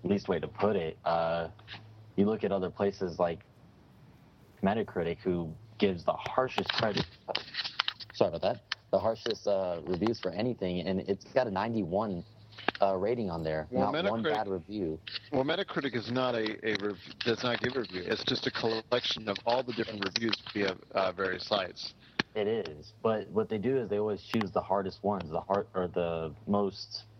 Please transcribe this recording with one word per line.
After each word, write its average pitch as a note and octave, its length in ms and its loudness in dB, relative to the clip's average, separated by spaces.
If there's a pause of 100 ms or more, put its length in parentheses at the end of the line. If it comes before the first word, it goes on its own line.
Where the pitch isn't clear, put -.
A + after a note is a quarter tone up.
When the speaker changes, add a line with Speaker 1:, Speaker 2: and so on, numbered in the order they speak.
Speaker 1:
least G2 240 2
way F2+ 120 2
to - 80 -4
put G#2 280 2
it. E2 300 -2
Uh, E2 440 2 (640)
you G2+ 100 4
look G#2+ 180 2
at G2+ 80 2
other F#2 200 0
places F#2+ 480 0
like E2+ 220 2 (1200)
Metacritic, F#2+ 560 0
who E2+ 340 0 (240)
gives F#2 260 2
the - 100 2
harshest - 600 0
credit. G2+ 320 0 (1080)
Sorry G2+ 160 4
about E2 120 -4
that. G#2+ 200 0 (300)
The F#2+ 80 4
harshest, A2 480 -2
uh, F#2+ 400 2
reviews F#2 320 2
for F#2 100 -2
anything, F2+ 580 -2
and F#2+ 140 0
it's - 320 -2
got B2+ 140 4
a G#2+ 40 -4
ninety-one, G2 720 0 (560)
uh, G2 160 4
rating G#2 360 0
on E2 120 -2
there. D#2 280 -2
Speaker 2:
Well, B2+ 200 2
Speaker 1:
Not D#3 200 0
one A3+ 100 -2
Speaker 2:
Metacritic D#3+ 140 0
Speaker 1:
bad G#2+ 120 -2
review. F#2 520 -2 (320)
Speaker 2:
Well, C3 120 2
Metacritic D3+ 520 -2
is A2 160 -2
not B2+ 240 2
a, A2 100 0 (180)
a G#2+ 120 2 (100)
rev-, G2+ 140 -2 (260)
does A#2 160 2
not A#2 180 0
give B2 160 -2
a C3+ 40 2
review. F#2 260 -6
It's G2+ 180 0
just - 220 0
a B2+ 60 2
collection A2+ 760 0
of G2+ 100 0 (100)
all B2+ 160 4
the A#2+ 100 -4
different G#2+ 320 -2
reviews G#2+ 300 2 (180)
via, G2 220 2 (180)
uh, F#2+ 180 4
various F#2 360 -2
sites. F#2+ 480 -2 (400)
Speaker 1:
It G#2 120 2
is, F2+ 540 -2
but A2 300 2
what A2 180 2
they A2 80 0
do B2 220 2
is A2+ 100 -2
they G2+ 80 2
always G#2 240 0
choose G#2+ 300 0
the F#2 100 2
hardest F#2+ 420 0
ones, F#2 280 0
the E2+ 100 0
hard, G2 320 2
or F#2 140 2
the E2 440 0 (140)
most G2+ 600 0 (140)